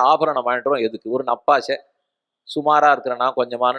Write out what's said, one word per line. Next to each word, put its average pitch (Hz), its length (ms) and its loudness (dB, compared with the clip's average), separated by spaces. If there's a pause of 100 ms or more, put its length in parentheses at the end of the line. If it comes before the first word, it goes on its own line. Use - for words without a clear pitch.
(100)
ஆபரணம் 147 360 0
வாங்கிடுறோம் 123 400 -2
எதுக்கு? 110 240 -8
ஒரு 131 200 -4
நப்பாசை, 131 460 0 (720)
சுமாரா 151 440 2
இருக்கிறனா 123 340 -2 (120)
கொஞ்சமானு 123 400 -2